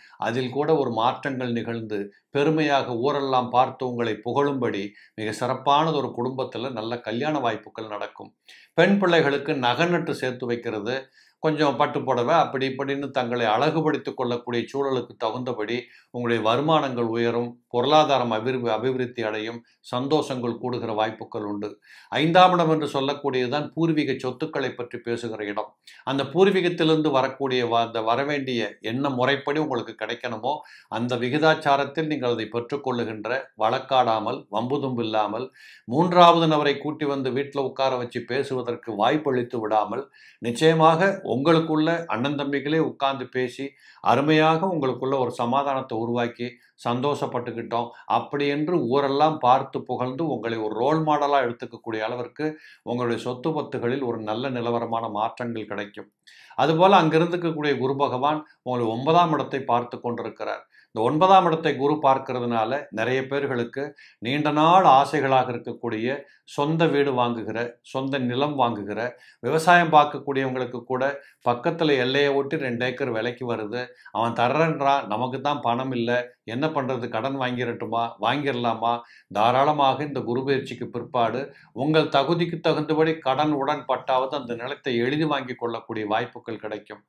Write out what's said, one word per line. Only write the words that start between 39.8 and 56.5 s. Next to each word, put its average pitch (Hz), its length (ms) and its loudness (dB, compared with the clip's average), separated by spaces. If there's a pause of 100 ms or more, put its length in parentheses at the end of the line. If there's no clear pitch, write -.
நிச்சயமாக 160 720 4 (160)
உங்களுக்குள்ள 156 600 2 (180)
அண்ணன் 135 320 -2
தம்பிகளே 143 420 -2
உட்கார்ந்து 131 480 -2
பேசி, 127 360 -4 (380)
அருமையாக 156 640 4
உங்களுக்குள்ள 135 520 -2
ஒரு 120 140 0
சமாதானத்தை 131 640 -2
உருவாக்கி 120 500 -4 (340)
சந்தோஷப்பட்டுக்கிட்டோம் 120 1080 -4 (200)
அப்படி 143 380 -2
என்று 151 280 -2 (120)
ஊரெல்லாம் 139 520 2
பார்த்து 131 420 2
புகழ்ந்து 127 460 -4
உங்களை 113 320 -4
ஒரு 107 160 -4
ரோல் 147 280 2
மாடலா 143 380 2
எடுத்துக்கக்கூடிய 117 600 -6
அளவிற்கு 123 440 -6 (380)
உங்களுடைய 117 360 -2
சொத்து 123 320 -4
பத்துகளில் 127 560 -4
ஒரு 113 160 -4
நல்ல 110 260 -4
நிலவரமான 117 640 -2
மாற்றங்கள் 113 580 -4
கிடைக்கும். 101 400 -10 (480)